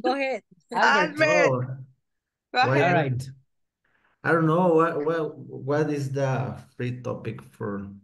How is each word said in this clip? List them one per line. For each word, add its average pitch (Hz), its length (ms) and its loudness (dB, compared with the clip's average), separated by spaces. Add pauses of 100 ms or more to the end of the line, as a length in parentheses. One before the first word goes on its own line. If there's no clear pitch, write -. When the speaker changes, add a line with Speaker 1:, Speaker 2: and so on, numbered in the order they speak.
Speaker 1:
go 254 120 0
ahead. 269 280 -4 (300)
Speaker 2:
Albert. 294 460 2
Speaker 3:
Albert. 311 80 4
Speaker 4:
Oh. 285 340 4 (920)
Speaker 3:
Go 247 140 2
Speaker 4:
Why 135 100 2
Speaker 3:
ahead. 156 80 4
Speaker 2:
All 175 160 4
right. 127 200 -2 (1000)
Speaker 4:
I 143 80 2
don't 160 140 4
know 170 280 4
what, 160 300 2
what, 156 340 -4
what 135 520 -2
is 139 220 -4
the 131 440 -2 (200)
free 123 260 -6
topic 113 400 -8
for, 101 460 -10 (160)